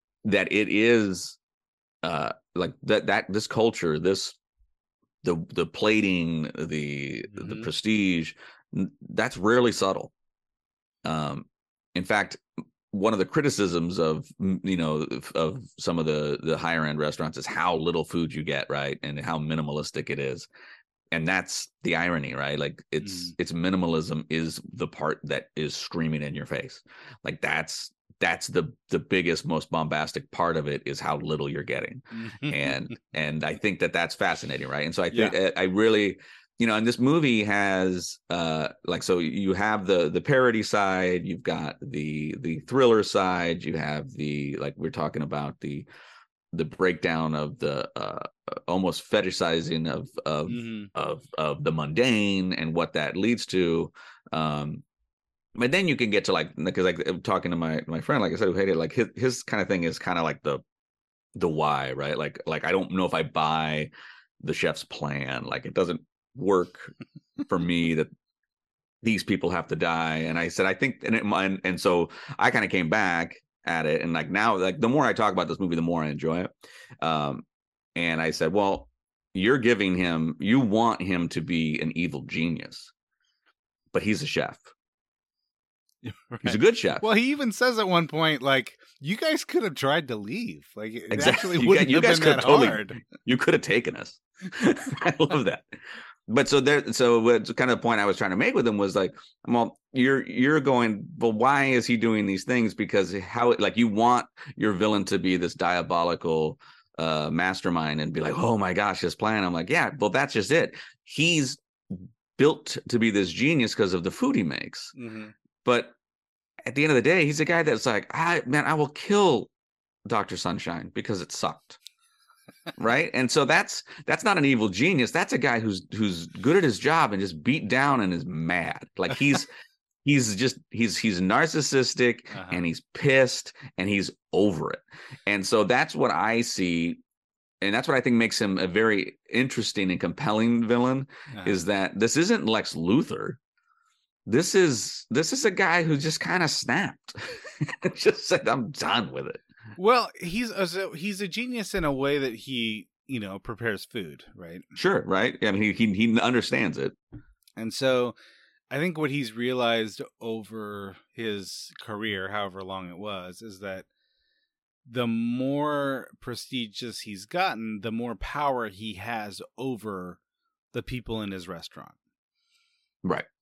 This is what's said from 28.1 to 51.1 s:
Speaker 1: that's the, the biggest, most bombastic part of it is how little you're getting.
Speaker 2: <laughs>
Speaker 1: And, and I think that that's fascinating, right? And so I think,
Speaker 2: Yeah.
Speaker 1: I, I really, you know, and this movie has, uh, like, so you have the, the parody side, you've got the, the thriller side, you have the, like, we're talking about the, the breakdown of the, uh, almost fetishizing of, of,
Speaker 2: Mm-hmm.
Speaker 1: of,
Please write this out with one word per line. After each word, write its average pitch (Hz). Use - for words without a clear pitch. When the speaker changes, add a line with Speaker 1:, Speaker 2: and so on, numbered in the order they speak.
Speaker 1:
that's 85
the, 82
the 87
biggest, 85
most 78
bombastic 78
part 85
of 76
it 71
is 69
how 76
little 76
you're 71
getting. -
Speaker 2:
<laughs> 113
Speaker 1:
And, 71
and 76
I 76
think 101
that 85
that's 85
fascinating, 78
right? 73
And 82
so 98
I 87
think, 110
Speaker 2:
Yeah. 92
Speaker 1:
I, 87
I -
really, 104
you 117
know, 110
and 110
this 120
movie 127
has, 95
uh, 80
like, 82
so 90
you 87
have 104
the, 90
the 90
parody 127
side, 92
you've 90
got 80
the, 76
the 82
thriller 123
side, 87
you 82
have 76
the, 73
like, 71
we're 80
talking 76
about 73
the, 71
the 82
breakdown 80
of 76
the, 71
uh, -
almost 90
fetishizing 82
of, -
of, 76
Speaker 2:
Mm-hmm. 113
Speaker 1:
of, 73